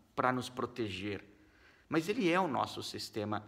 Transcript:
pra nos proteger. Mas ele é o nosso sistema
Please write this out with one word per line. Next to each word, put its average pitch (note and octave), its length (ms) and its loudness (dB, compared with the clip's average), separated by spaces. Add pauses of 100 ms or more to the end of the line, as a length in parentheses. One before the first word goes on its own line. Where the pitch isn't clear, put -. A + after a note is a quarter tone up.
(160)
pra B2+ 160 4
nos B2+ 180 0
proteger. G#2 720 -4 (680)
Mas D#3+ 180 0
ele G#3 240 4
é F3+ 80 6
o F#3 80 4
nosso A#2 340 0
sistema G#2 680 -4